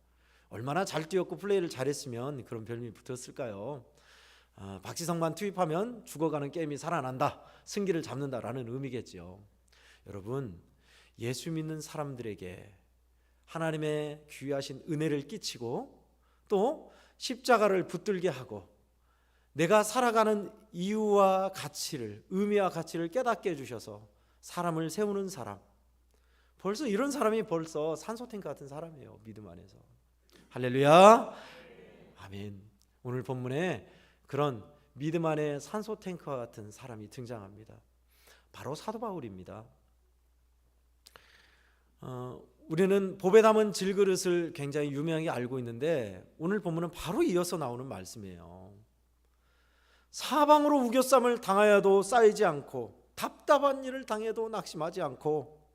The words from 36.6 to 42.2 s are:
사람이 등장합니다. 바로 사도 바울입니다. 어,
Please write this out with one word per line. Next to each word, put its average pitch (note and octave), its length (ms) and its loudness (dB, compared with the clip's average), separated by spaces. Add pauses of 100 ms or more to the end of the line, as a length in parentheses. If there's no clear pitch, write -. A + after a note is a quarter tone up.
사람이 G#2+ 380 -16
등장합니다. G#2+ 640 -16 (760)
바로 A#2 240 -8
사도 A3 240 -8
바울입니다. G#2+ 640 -10 (2250)
어, B2+ 400 -10 (260)